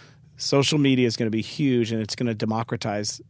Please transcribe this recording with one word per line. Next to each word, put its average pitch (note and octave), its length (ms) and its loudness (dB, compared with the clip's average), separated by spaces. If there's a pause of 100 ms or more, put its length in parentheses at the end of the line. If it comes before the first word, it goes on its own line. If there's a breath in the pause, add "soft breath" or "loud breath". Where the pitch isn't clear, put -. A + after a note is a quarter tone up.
(360 soft breath)
Social C#3 440 2
media C3 280 4
is A2+ 80 -2
gonna A2+ 160 0
be G#2+ 100 0
huge, A#2+ 500 0
and A2+ 100 -2
it's G#2 140 -6
gonna A#2+ 180 -2
democratize A2 960 -4